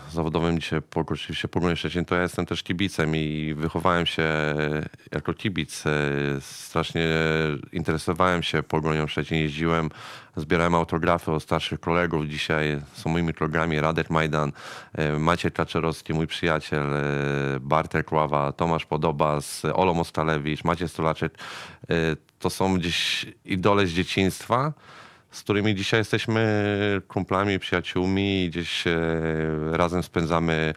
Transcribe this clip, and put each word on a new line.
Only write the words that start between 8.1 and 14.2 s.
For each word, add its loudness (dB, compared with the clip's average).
się 0
Pogonią 0
Szczecin, -4
jeździłem, 0
zbierałem 2
autografy 2
od 0
starszych -2
kolegów. 2
Dzisiaj 0
są -4
moimi 2
kolegami 0
Radek 0
Majdan, 2